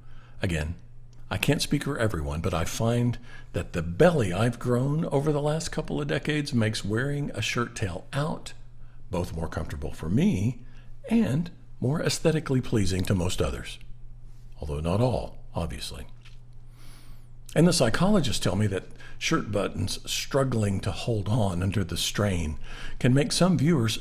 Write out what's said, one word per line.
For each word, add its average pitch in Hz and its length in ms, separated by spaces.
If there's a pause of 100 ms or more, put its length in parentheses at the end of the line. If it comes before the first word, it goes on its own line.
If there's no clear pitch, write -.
(400)
Again, 82 340 (560)
I - 60
can't 143 260
speak - 220
for 143 140
everyone, 82 420
but 85 140
I 82 100
find 120 540 (340)
that - 220
the 87 80
belly 104 500
I've 117 260
grown 139 460
over 143 260
the 143 120
last 156 280
couple 147 300
of 147 80
decades 147 460
makes 110 300
wearing 139 480
a 107 100
shirt - 340
tail 87 360
out - 420 (560)
both 85 260
more 82 120
comfortable 76 440
for 78 160
me 123 540 (460)
and 185 420 (280)
more 135 240
aesthetically 147 600
pleasing 98 420
to 107 100
most 90 260
others. - 380 (800)
Although 73 220
not 87 220
all, - 420 (100)
obviously. - 520 (1500)
And 160 140
the 170 60
psychologists 143 680
tell 95 140
me 107 120
that 92 200 (300)
shirt 117 340
buttons 98 480 (100)
struggling 113 720
to 101 100
hold 104 380
on 98 340
under 98 220
the 82 140
strain 85 600 (400)
can 127 160
make 143 160
some 175 280
viewers 123 420